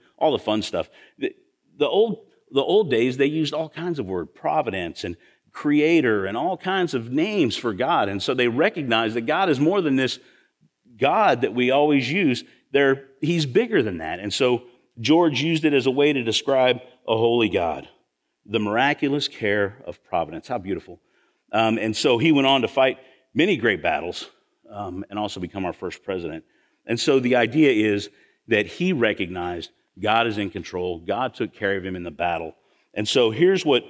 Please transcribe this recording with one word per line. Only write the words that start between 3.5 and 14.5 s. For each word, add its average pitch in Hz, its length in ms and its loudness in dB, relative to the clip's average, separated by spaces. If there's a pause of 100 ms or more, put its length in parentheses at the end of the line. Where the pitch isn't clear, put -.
all 156 140 -4
kinds 170 320 -6
of 101 60 -6
word, 90 280 -6
providence 110 720 -4
and 87 120 -8 (360)
creator 147 760 2
and 101 100 -6
all 170 200 -4
kinds 185 380 -2
of 120 180 -6
names 160 440 0
for 117 180 -4
God. 123 340 0
And 98 120 -6
so 135 140 -2
they 123 140 2
recognized 117 680 0
that 117 120 -4
God 170 240 0
is 135 100 0
more 180 200 2
than 147 140 0
this 131 240 0 (800)
God 143 460 2
that 107 120 -2
we 123 160 2
always 139 400 2
use. 156 320 0 (300)
They're, 135 320 4 (160)
he's 160 260 0
bigger 196 380 2
than 92 140 -6
that. 80 200 -8
And 104 140 -8
so 123 320 2 (340)